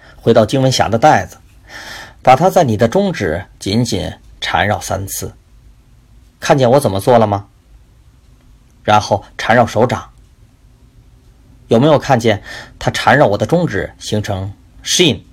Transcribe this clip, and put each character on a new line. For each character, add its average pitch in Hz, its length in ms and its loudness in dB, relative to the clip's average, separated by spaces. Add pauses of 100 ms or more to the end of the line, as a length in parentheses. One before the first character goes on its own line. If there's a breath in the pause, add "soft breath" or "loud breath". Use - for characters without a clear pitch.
(180 soft breath)
回 120 160 0
到 113 120 4
经 135 160 -2
文 131 100 2
匣 - 180 -2
的 113 100 -2
带 120 260 4
子， - 120 -20 (840 loud breath)
把 131 140 6
它 170 140 2
在 185 140 2
你 113 140 0
的 113 100 2
中 190 240 0
指 90 340 -6 (140)
紧 107 240 -2
紧 85 280 -4 (280)
缠 - 280 -2
绕 98 120 -2
三 95 280 -8
次。 - 260 -12 (1040)
看 - 180 0
见 127 120 2
我 135 100 4
怎 113 100 0
么 98 100 -4
做 120 180 4
了 113 100 4
吗？ 101 200 -4 (1400)
然 104 160 2
后 104 240 -2 (140)
缠 - 180 -2
绕 120 100 4
手 113 200 0
掌。 - 260 -8 (1600)
有 117 120 2
没 139 80 2
有 151 100 4
看 127 220 0
见 110 240 -2 (340 loud breath)
它 - 140 -4
缠 - 260 2
绕 143 100 4
我 101 100 0
的 107 80 -2
中 170 200 0
指 98 320 -6
形 - 240 -6
成 101 320 -8 (300)
shin 165 380 0 (120)